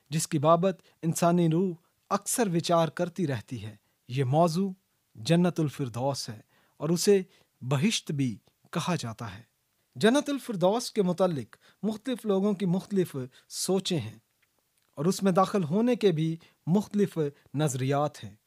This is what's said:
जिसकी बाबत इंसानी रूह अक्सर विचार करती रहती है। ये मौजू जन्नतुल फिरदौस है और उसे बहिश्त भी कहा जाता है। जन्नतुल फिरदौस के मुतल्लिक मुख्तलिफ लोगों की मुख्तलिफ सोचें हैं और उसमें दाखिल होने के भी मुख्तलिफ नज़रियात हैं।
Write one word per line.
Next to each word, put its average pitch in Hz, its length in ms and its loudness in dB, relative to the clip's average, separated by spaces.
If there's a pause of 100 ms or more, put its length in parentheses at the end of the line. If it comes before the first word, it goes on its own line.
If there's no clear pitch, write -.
(120)
जिसकी 160 260 -2
बाबत 170 400 4 (260)
इंसानी 170 440 2
रूह 170 280 0 (340)
अक्सर 202 380 -2
विचार 165 420 2
करती 175 360 -4
रहती 123 320 -6
है। 107 220 -14 (300)
ये 131 140 -2
मौजू 170 520 2 (400)
जन्नतुल 165 520 2
फिरदौस 127 600 -6
है 110 140 -16 (360)
और 156 120 0
उसे 190 340 4 (380)
बहिश्त 143 480 -2
भी 131 280 -2 (320)
कहा 175 240 -4
जाता 113 300 -10
है। 101 220 -16 (480)
जन्नतुल 269 420 2
फिरदौस 208 520 0
के 214 120 0
मुतल्लिक 175 540 0 (280)
मुख्तलिफ 220 420 -6
लोगों 202 280 2
की 202 120 -4
मुख्तलिफ 175 640 -2 (200)
सोचें 185 500 -2
हैं 110 240 -8 (760)
और 151 100 0
उसमें 190 260 0
दाखिल 190 280 2
होने 214 340 0
के 196 160 2
भी 160 260 -2 (300)
मुख्तलिफ 180 640 0 (240)
नज़रियात 139 600 0
हैं। 104 280 -16